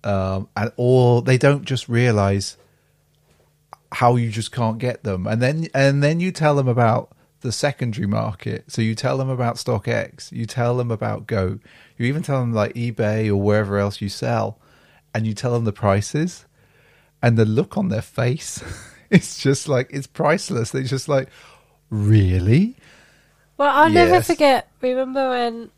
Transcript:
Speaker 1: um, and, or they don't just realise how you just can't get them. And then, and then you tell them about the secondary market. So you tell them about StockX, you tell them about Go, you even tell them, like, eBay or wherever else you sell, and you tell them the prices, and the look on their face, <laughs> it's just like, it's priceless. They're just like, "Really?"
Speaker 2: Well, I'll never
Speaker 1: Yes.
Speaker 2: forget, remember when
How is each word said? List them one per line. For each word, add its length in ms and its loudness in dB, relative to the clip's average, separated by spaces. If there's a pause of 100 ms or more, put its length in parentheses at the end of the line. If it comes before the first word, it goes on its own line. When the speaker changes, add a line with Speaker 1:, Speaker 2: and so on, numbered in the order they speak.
Speaker 1:
um, 520 -2
and, 220 -4
or 440 4
they 160 2
don't 280 2
just 240 -6
realise 680 0 (1300)
how 240 2
you 140 0
just 220 -6
can't 280 -2
get 240 -6
them. 240 -4
And 140 -2
then, 320 -2
and 300 2
then 160 2
you 120 -2
tell 240 0
them 120 2
about 440 2 (300)
the 100 -6
secondary 560 -4
market. 600 -6
So 140 -4
you 140 0
tell 220 -2
them 120 -4
about 260 -2
StockX, 760 -6
you 140 -6
tell 320 -2
them 140 -4
about 360 -6
Go, 320 -2 (380)
you 80 -2
even 180 -2
tell 180 -2
them, 120 -2
like, 200 0
eBay 560 -2
or 80 2
wherever 420 2
else 220 -2
you 80 -4
sell, 500 -4 (540)
and 120 -2
you 80 -2
tell 200 -4
them 120 0
the 80 0
prices, 720 0 (760)
and 160 4
the 80 6
look 320 -2
on 120 -2
their 120 -2
face, 640 -6 (380)
<laughs> 80 -20
it's 300 2
just 280 0
like, 240 0
it's 160 -10
priceless. 640 -2
They're 120 -4
just 260 -6
like, 200 -2 (600)
"Really?" 880 4 (840)
Speaker 2:
Well, 180 2
I'll 140 6
never 260 6
Speaker 1:
Yes. 120 2
Speaker 2:
forget, 420 2 (120)
remember 480 -2
when 480 -4